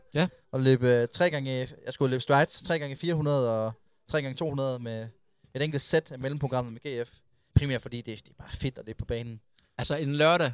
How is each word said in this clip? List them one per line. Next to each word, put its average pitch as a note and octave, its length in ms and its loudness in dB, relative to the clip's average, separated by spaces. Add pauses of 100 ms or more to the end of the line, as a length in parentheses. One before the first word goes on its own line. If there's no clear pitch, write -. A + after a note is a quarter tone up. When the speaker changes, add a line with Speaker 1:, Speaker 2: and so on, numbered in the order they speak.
(140)
Speaker 1:
Ja. E3 140 2 (240)
Speaker 2:
Og C3 100 -2
løb, C3 220 6
øh, A#2+ 240 6
tre F3 220 2
gange, C#3 220 -4 (340)
jeg B2+ 80 -8
skulle C3+ 180 2
løbe B2+ 100 0
strides, C#3 400 2
tre E3 180 -2
gange C#3 160 -8
fire E3+ 180 -2
hundrede C#3+ 360 2 (160)
og A2+ 60 -4 (360)
tre D#3 140 -2
gange C3+ 160 -6
to D#3+ 120 -4
hundrede C3+ 300 -2
med A2+ 280 -8 (460)
et C3 80 -4
enkelt D3+ 220 -2
sæt - 280 -2
af B2+ 80 -14
mellemprogrammet B2+ 540 -4 (100)
med B2 200 -6
G - 40 -12
F. - 40 -20 (440)
Primært C3+ 260 2
fordi A#2+ 160 -10
det, A#2+ 80 -10 (180)
det - 60 -20
er - 40 -20 (100)
bare - 80 -18
fedt - 260 -6
at - 80 -14
løbe A2+ 120 -12
på - 80 -8
banen. A#2 340 -6 (380)
Speaker 1:
Altså B2 180 -2
en D3 200 -2
lørdag D#3 380 4